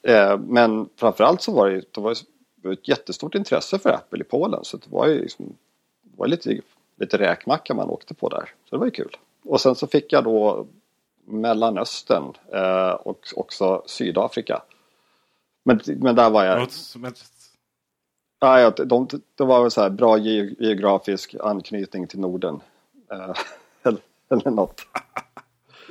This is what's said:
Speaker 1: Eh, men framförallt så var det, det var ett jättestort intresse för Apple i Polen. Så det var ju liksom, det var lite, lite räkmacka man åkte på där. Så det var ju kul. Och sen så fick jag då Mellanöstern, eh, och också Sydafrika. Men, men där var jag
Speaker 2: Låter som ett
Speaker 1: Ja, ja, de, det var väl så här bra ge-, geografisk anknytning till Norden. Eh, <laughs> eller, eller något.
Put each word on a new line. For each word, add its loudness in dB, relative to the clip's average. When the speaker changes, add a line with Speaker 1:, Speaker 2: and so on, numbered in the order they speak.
Speaker 1:
Eh, 6
men 2
framförallt 2
så -4
var 4
det, -4
det -10
var -4
ett -10
jättestort -6
intresse -2
för 0
Apple -6
i -8
Polen. -4
Så -14
det -20
var 0
ju 2
liksom, -12
det -20
var -4
lite, -4
lite -4
räkmacka -2
man -6
åkte -12
på -6
där. -8
Så -10
det -4
var -2
ju -2
kul. -12
Och 0
sen 2
så -6
fick -2
jag 2
då 0
Mellanöstern, -2
eh, 0
och -8
också -2
Sydafrika. -4
Men, 4
men -2
där 6
var 4
jag 2
Speaker 2:
Låter -4
som -18
ett -16
Speaker 1:
Ja, 8
ja, 8
de, 0
det -2
var 6
väl 4
så -2
här 4
bra 4
ge-, -2
geografisk 0
anknytning -6
till -14
Norden. -6
Eh, -12
<laughs> -20
eller, 0
eller 0
något. -2